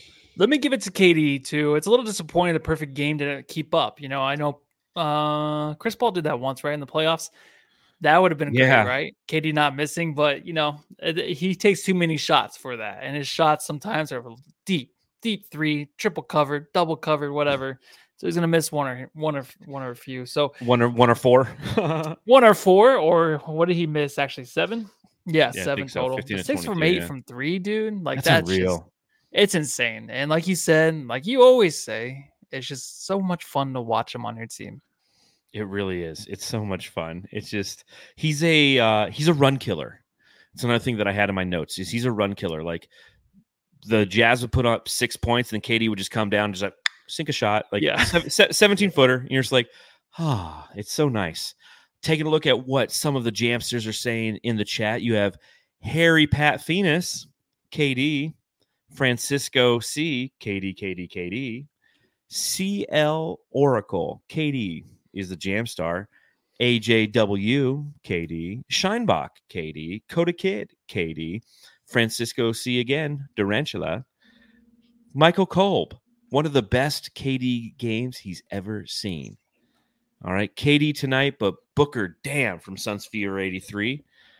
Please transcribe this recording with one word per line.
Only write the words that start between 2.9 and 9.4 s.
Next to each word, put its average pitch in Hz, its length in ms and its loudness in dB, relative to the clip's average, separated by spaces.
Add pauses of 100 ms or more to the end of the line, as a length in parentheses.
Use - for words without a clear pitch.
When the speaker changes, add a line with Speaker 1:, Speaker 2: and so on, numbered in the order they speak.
Speaker 1:
game 147 240 -2
didn't 143 320 -6
keep - 260 -4
up. 131 240 0
You 143 80 -12
know, 135 140 -4
I 135 140 -2
know, 147 260 -4 (340)
uh, 151 800 -2
Chris 220 220 -6
Paul 233 160 0
did 175 120 -2
that 147 160 -2
once, 131 240 -6
right, 147 100 -2
in 147 60 -6
the 139 80 -10
playoffs. 160 420 0 (720)
That 156 220 8
would 185 100 6
have 156 60 -2
been 143 160 -4
Speaker 2:
Yeah. 131 320 8
Speaker 1:
great, 123 40 0
right? 139 260 -4 (120)
K 156 140 -2